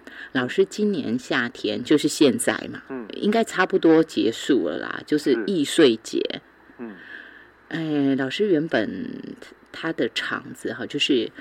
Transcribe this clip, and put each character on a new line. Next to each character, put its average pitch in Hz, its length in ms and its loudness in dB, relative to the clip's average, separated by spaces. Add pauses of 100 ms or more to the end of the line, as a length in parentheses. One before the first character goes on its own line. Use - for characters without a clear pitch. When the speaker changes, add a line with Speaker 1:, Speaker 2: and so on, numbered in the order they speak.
(320)
Speaker 1:
老 127 160 0
师 190 160 2
今 208 260 -2
年 127 280 -2
夏 127 300 -2
天， - 340 -6
就 151 140 4
是 147 120 2
现 135 280 4
在 - 160 0 (180)
嘛， - 180 -14
Speaker 2:
嗯。 127 240 -10
Speaker 1:
应 - 180 -2
该 220 140 2
差 185 200 0
不 185 140 0
多 160 240 8
结 156 300 0
束 104 360 0
了 73 100 -4
啦， 57 280 -8
就 151 100 0
是 147 160 2
Speaker 2:
是。 117 140 0
Speaker 1:
易 165 180 0
碎 135 320 6
节。 - 240 -4 (580)
Speaker 2:
嗯。 113 180 -12 (720)
Speaker 1:
哎， 147 500 0
老 135 100 -2
师 202 200 0
原 165 200 2
本 104 400 -2 (640)
他 165 220 -8
的 139 220 -2
场 - 380 -8
子 110 220 -10
哈， 120 100 -8
就 120 140 -8
是 127 320 2 (100)